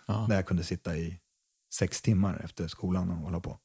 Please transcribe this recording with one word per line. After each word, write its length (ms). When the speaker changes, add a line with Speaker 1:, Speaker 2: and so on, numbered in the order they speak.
Speaker 1:
Ja. 220
Speaker 2:
Där 60
jag 100
kunde 180
sitta 340
i 220
sex 280
timmar 420
efter 240
skolan 440
och 60
hålla 220
på. 260